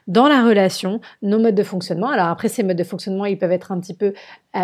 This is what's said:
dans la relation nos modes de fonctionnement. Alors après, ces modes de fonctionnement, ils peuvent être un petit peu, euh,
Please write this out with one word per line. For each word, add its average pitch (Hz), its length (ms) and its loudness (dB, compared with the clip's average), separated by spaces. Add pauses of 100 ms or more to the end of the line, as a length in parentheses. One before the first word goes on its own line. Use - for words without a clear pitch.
dans 226 200 4
la 277 160 4
relation 202 580 2 (200)
nos 208 180 0
modes 226 160 2
de 196 80 2
fonctionnement. 185 460 -4
Alors 214 180 2
après, 170 200 -4
ces 220 160 -2
modes 185 140 0
de 180 60 -2
fonctionnement, 190 420 -6
ils 202 120 -2
peuvent 175 140 -2
être 180 200 -4
un 180 80 -4
petit 175 140 -12
peu, 196 200 -2 (420)
euh, 196 80 -2